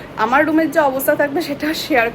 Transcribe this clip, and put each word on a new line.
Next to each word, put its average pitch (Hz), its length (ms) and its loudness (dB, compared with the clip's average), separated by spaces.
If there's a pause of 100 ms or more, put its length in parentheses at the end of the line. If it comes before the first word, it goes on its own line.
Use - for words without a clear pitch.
(240)
আমার 247 240 4
রুমের 320 280 2
যে 330 40 4 (100)
অবস্থা 269 320 0
থাকবে 285 260 -2
সেটা 285 200 -6 (180)
শেয়ার 233 300 2